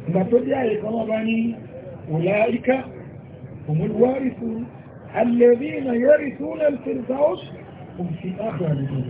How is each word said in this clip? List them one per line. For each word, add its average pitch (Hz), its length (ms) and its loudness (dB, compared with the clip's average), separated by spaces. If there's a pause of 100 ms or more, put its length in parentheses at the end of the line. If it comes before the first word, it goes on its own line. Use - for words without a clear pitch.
Ìgbà 175 200 2
tó 233 160 4
dé 262 140 -2
àyè 254 240 0
kan, 214 160 -4
Ọba 220 260 -2
ní, 226 360 0 (500)
"أولئك 208 640 2 (920)
هم 151 180 0
الوارثون 233 840 0 (480)
الذين 240 800 4
يرثون 285 680 2
الفردوس 277 800 0 (520)
هم 175 160 -6
فيها 185 420 -6
خالدون." 139 580 -2